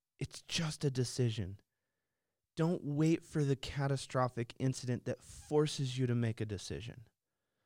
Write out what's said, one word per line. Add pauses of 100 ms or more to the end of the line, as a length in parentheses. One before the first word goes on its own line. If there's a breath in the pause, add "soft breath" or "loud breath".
(200)
It's
just
a
decision. (960)
Don't
wait
for
the
catastrophic
incident
that
forces
you
to
make
a
decision. (640)